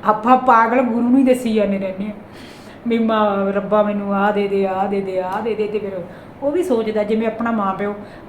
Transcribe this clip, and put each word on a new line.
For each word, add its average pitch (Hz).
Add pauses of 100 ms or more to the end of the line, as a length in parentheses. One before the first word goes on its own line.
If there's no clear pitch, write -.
ਆਪਾਂ 220
ਪਾਗਲ 247
ਗੁਰੂ 233
ਨੂੰ 247
ਹੀ 277
ਦੱਸੀ 247
ਜਾਂਦੇ 196
ਰਹਿੰਦੇ 190
ਹਾਂ 208 (720)
ਵੀ 233
"ਮਾ-, 208
ਰੱਬਾ 202
ਮੈਨੂੰ 202
ਆਹ 202
ਦੇ 202
ਦੇ, 196
ਆਹ 190
ਦੇ 196
ਦੇ, 190
ਆਹ 185
ਦੇ 220
ਦੇ।" 208
ਤੇ 208
ਫਿਰ 190 (400)
ਉਹ 285
ਵੀ 349
ਸੋਚਦਾ, 214
ਜਿਵੇਂ 220
ਆਪਣਾ 233
ਮਾਂ 196
ਪਿਓ 202 (340)